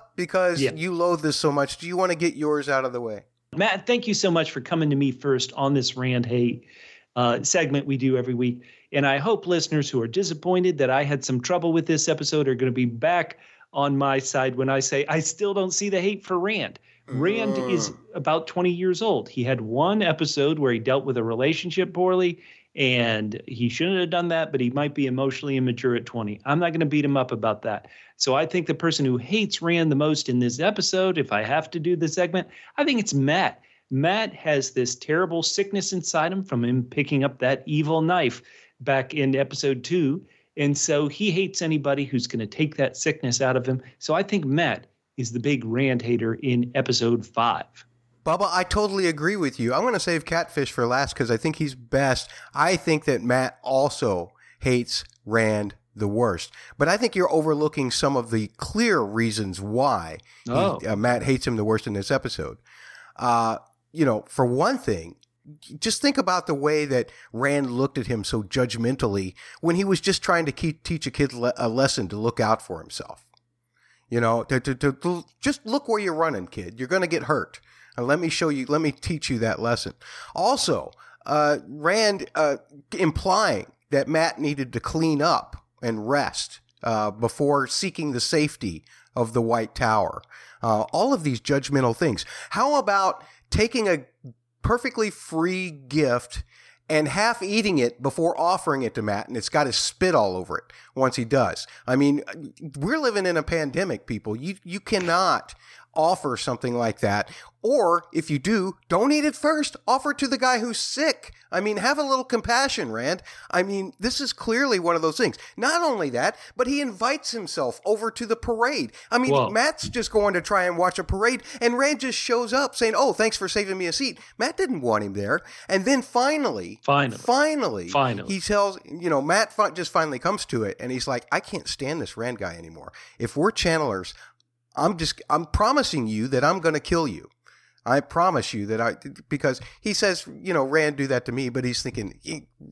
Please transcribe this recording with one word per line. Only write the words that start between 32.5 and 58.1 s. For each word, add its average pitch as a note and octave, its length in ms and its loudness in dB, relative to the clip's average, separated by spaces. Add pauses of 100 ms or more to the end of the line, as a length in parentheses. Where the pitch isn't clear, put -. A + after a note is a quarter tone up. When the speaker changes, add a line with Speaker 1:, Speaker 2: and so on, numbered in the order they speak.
Speaker 2:
I D4 80 2
think C4 160 2
it's G#3 140 -2
Matt. C#3+ 480 2 (280)
Matt F3+ 440 0
has C#3+ 380 0
this B2 220 0
terrible E3 480 0
sickness G3 520 -2
inside E3 360 0
him F#3+ 140 -4
from A#2+ 200 -2
him B2 200 2
picking C3+ 400 0
up C#3 140 -2
that C3 280 0
evil D#3 360 0
knife D#3+ 400 0 (380)
back C3 340 0
in C3+ 200 2
episode C3+ 480 -2
two. E3 420 0 (320)
And C#3+ 200 2
so D3 320 0
he G3+ 220 -2
hates F3+ 320 -2
anybody C#3+ 420 0
who's B2+ 240 -2
gonna A2+ 180 -4
take D#3 300 -4
that C3+ 200 0
sickness C3 440 -2
out C3 160 2
of B2 100 -2
him. C3 160 -2 (160)
So - 160 -2
I F#3+ 80 2
think G3 220 -2
Matt C#3 420 0 (320)
is A#2 140 -6
the A#2+ 80 -4
big C3 240 0
Rand B2 380 0
hater A#2 320 0
in A#2+ 400 0
episode A#2 520 0
five. A#2 380 0 (600)
Speaker 1:
Bubba, F3+ 260 0
I F3+ 140 2
totally G3 420 0
agree E3 300 0
with D3+ 240 -2
you. A#2+ 140 0
I'm D#3+ 100 2
gonna A#3 160 0
save E3 240 -2
Catfish E3 480 -2
for A#2+ 140 0
last B2+ 280 0
'cause A#2 160 0
I A#2 60 2
think D#3 200 -2
he's C#3 180 -4
best. C3 560 0 (240)
I E3+ 220 2
think D#3+ 280 0
that A#2+ 180 2
Matt B2+ 400 0
also B2+ 680 0 (280)
hates B2 440 0 (220)
Rand G#2+ 480 2 (200)
the G#2 140 -2
worst. G#2 420 0 (280)
But D3 100 2
I F#3 80 4
think A3+ 180 0
you're F3+ 160 4
overlooking D3+ 600 2
some C#3 260 0